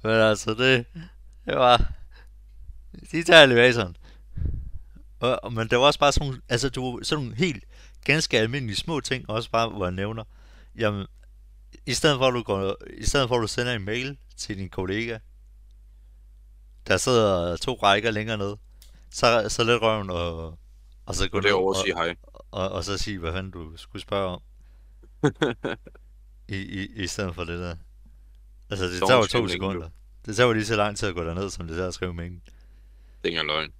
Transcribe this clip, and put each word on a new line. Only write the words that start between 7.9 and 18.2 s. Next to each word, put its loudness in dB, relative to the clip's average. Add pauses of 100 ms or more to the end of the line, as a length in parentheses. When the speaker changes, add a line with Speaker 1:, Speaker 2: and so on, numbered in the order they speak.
Speaker 1:
ganske 2
almindelige -2
små -6
ting, -8
også -4
bare, 0
hvor -4
jeg -2
nævner, -6 (520)
jamen, -2 (760)
i -4
stedet 2
for, 4
at 4
du -2
går, -2 (200)
i -12
stedet 2
for, 0
at 2
du -2
sender -2
en -6
mail -6 (200)
til -10
din -10
kollega, -4 (1700)
der 2
sidder 2
to -4
rækker 4
længere -4